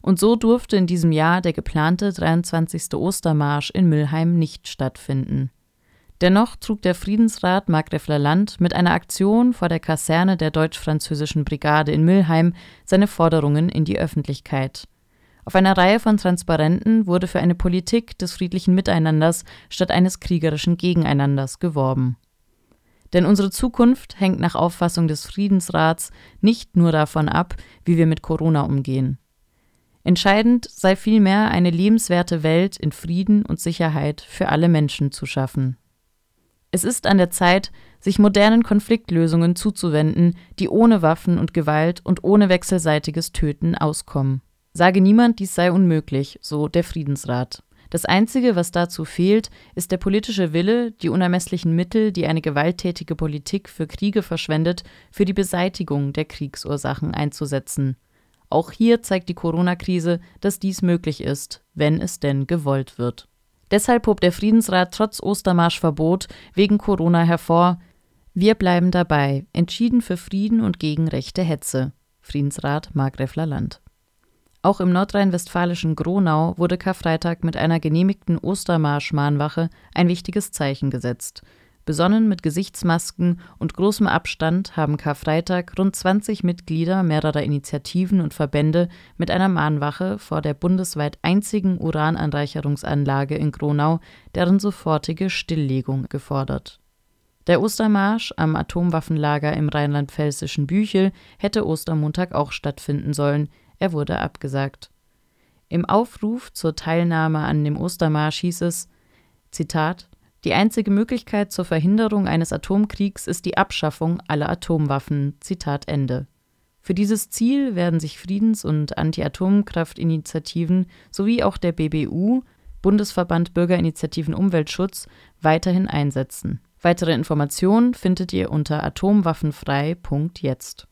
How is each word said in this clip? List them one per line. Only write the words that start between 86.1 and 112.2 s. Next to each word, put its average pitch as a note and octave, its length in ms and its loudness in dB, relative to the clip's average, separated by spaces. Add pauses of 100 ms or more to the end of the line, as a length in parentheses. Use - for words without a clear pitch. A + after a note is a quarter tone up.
Mitglieder F3 580 -2
mehrerer D#3 400 0
Initiativen F3 800 -2
und D3+ 140 -4
Verbände D#3 520 0 (300)
mit E3+ 140 -4
einer F#3 180 2
Mahnwache D3+ 680 -2
vor D3+ 240 -6
der D3 100 -2
bundesweit F3 720 -2
einzigen F#3+ 560 0
Urananreicherungsanlage C#3+ 1500 -2
in D3+ 180 -2
Gronau D3 480 0 (360)
deren F3+ 240 2
sofortige F3 720 -4
Stilllegung C3+ 760 -4
gefordert. C3+ 720 -6 (680)
Der F3 160 4
Ostermarsch G#3+ 720 0
am D#3 180 0
Atomwaffenlager D3+ 960 -2
im D3+ 160 -2
rheinland-pfälzischen D3 1000 -2
Büchel F#3+ 440 0 (280)
hätte G#3 260 -2
Ostermontag D#3+ 720 -2
auch C#3+ 160 -2
stattfinden C#3+ 640 -6
sollen. D3 360 0 (300)
Er F#3+ 140 -2
wurde D3 260 -4
abgesagt. - 720 -6 (760)
Im E3+ 180 -2
Aufruf A3+ 680 -2
zur D#3+ 220 -4
Teilnahme D#3+ 640 0
an D3+ 240 0
dem D3 140 -2
Ostermarsch D#3 640 -2
hieß F3 200 -4
es: E3+ 260 -4 (640)
Zitat, D#3+ 580 -4 (360)
"Die E3 100 0
einzige G#3 380 0
Möglichkeit G#3 600 -2
zur F3+ 140 -4
Verhinderung G3+ 640 0